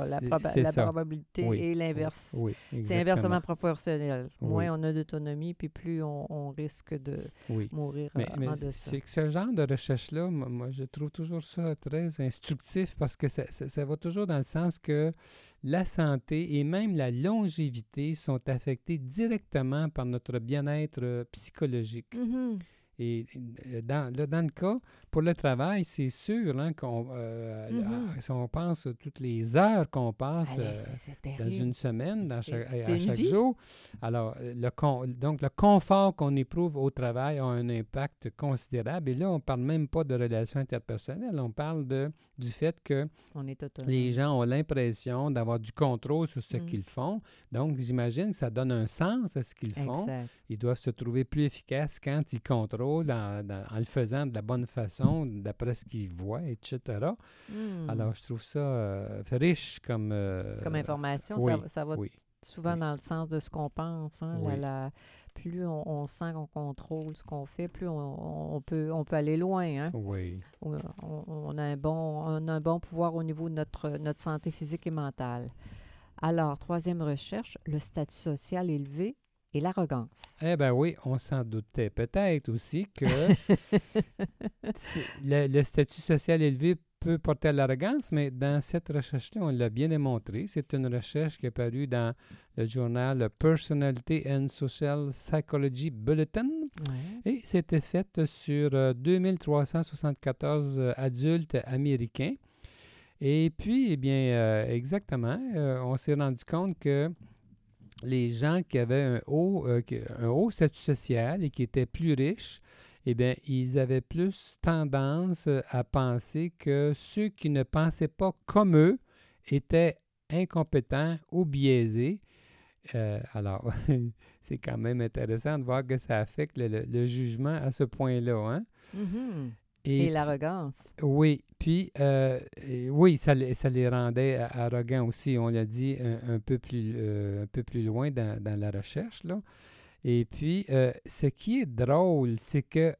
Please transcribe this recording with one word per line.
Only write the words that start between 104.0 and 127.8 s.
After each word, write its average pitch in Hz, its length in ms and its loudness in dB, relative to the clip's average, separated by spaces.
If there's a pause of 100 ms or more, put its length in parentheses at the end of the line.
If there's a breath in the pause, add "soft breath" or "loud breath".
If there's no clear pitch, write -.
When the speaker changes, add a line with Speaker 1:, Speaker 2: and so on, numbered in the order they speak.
Speaker 2:
euh, 110 400 4
exactement, 131 640 -2 (160)
euh, 139 280 0
on 127 160 0
s'est 147 160 2
rendu 139 300 0
compte 175 340 -2
que 143 320 2 (920 loud breath)
les 123 280 2
gens 147 360 2
qui 131 120 0
avaient 123 240 4
un 127 240 2
haut, 165 400 2
euh, 120 160 2
qui, 117 160 -4 (200)
un 117 100 0
haut 175 220 4
statut - 300 2
social 139 640 0
et 143 60 0
qui - 120 -2
étaient 123 240 2
plus 160 280 0
riches, 139 460 -2 (460 loud breath)
eh 120 80 2
bien, 123 200 4 (120)
ils 127 320 2
avaient 131 220 4
plus - 600 -2
tendance, 156 840 2
euh, 139 220 4
à 123 160 0
penser 135 760 0
que 147 360 2
ceux 214 340 -2
qui - 220 -2
ne 139 120 4
pensaient 156 460 2
pas 190 240 0 (140)
comme 196 300 6
eux 175 220 10 (500 soft breath)
étaient 165 480 4 (340)
incompétents 160 840 0 (140)
ou 175 140 2
biaisés. 135 760 4 (760 soft breath)
Euh, 110 260 -2 (120)
alors, 101 380 -4 (180)
<laughs> 120 540 -2
c'est 131 160 -6
quand 120 200 -4
même 120 220 0
intéressant 117 580 -2
de 131 60 -4
voir 127 220 -2
que 131 120 0
ça 117 200 -2
affecte 135 400 -4
le, 120 100 0
le, 107 140 -2
le 120 240 0
jugement 123 480 -2
à 139 160 -2
ce 139 140 0